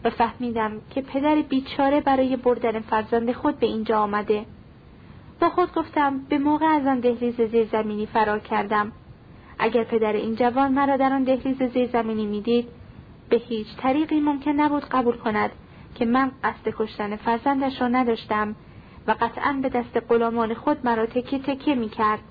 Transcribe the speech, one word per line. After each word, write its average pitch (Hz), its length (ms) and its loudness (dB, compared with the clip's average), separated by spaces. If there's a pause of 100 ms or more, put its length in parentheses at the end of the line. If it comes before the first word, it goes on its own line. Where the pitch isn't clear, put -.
و 240 60 2
فهمیدم 226 600 -2 (180)
که 269 120 -4
پدر 277 340 0
بیچاره 277 640 0
برای 262 340 2
بردن 240 440 0
فرزند 226 520 0
خود 285 280 -2
به 240 60 2
اینجا 220 340 0
آمده. 208 460 0 (960)
با - 80 4
خود 359 240 0
گفتم: 285 460 0 (100)
«به 294 80 2
موقع 294 280 2
از 302 220 2
آن 269 120 2
دهلیز 240 420 0
زیرزمینی 214 640 0
فرار 208 340 2
کردم. 208 520 -2 (680)
اگر 226 240 2
پدر 220 300 0
این 214 220 -2
جوان 247 360 2
مرا 277 260 2
در 269 160 2
آن 269 100 2
دهلیز 262 400 0
زیرزمینی 240 600 0
می‌دید، 226 420 0 (640)
به 330 80 4
هیچ 220 300 -4 (100)
طریقی 302 420 2
ممکن 294 320 0
نبود 294 340 2
قبول 240 320 2
کند 208 340 -2 (440)
که 240 100 0
من 254 260 2 (120)
قصد 220 340 -2
کشتن 214 380 -4
فرزندش 269 680 0
را 247 60 0
نداشتم 220 680 0 (520)
و 214 140 2
قطعاً 269 400 -2
به 262 80 0
دست 240 280 -2 (120)
غلامان 233 440 2
خود 262 320 0
مرا 226 200 2
تکه 247 340 -4
تکه 277 360 -2
می‌کرد.» 214 440 0 (120)